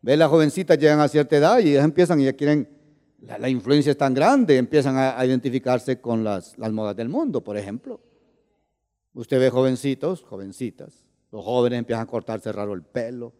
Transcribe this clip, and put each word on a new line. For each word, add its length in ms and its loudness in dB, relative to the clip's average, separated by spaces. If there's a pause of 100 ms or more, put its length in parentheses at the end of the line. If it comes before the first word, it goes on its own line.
Ve, 160 2
las 100 4
jovencitas 480 2
llegan 240 4
a 80 4
cierta 300 2
edad 220 4
y 100 4
ellas 160 4
empiezan 340 2
y 60 2
ya 80 0
quieren, 340 0 (520)
la, 180 -18
la 100 -6
influencia 440 2
es 40 0
tan 160 0
grande, 460 4
empiezan 400 0
a, 200 -2
a 60 0
identificarse 760 -2
con 240 -4
las, 360 -6
las 120 -6
modas 240 -6
del 140 -8
mundo, 340 -4
por 140 -10
ejemplo. 460 -12 (1120)
Usted 260 -2
ve 80 4
jovencitos, 720 -2
jovencitas, 840 -14 (240)
los 120 -16
jóvenes 360 0
empiezan 240 -6
a 80 -12
cortarse 420 -8
raro 220 -8
el 80 -12
pelo, 580 -10